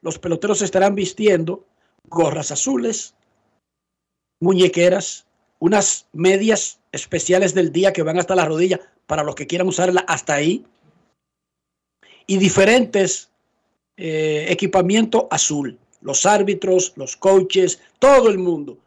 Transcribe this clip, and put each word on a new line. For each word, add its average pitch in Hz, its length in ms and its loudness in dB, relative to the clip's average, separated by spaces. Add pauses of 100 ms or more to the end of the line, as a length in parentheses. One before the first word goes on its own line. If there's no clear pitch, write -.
los 165 160 -8
peloteros 190 440 -4
estarán 196 340 0
vistiendo 185 680 -2 (400)
gorras 156 460 -2
azules, 233 640 -4 (1200)
muñequeras, 180 840 0 (340)
unas 190 520 0
medias 196 680 0 (120)
especiales 180 640 -2
del 175 180 0
día 190 220 0
que 170 100 -2
van 160 160 -2
hasta 180 160 -2
la 180 100 2
rodilla, 170 360 -2 (260)
para 151 160 -2
los 147 120 -6
que 147 120 -14
quieran 185 200 -2
usarla 180 340 0
hasta 165 320 -4
ahí, 151 320 -2 (1600)
y 190 100 0
diferentes, 196 920 2 (680)
eh, 156 520 -4
equipamiento 196 840 0
azul. 143 460 -4 (240)
Los - 240 -4
árbitros, 196 680 0
los 135 200 -14
coaches, 190 680 2 (180)
todo 262 300 6
el 196 80 0
mundo. 170 500 -4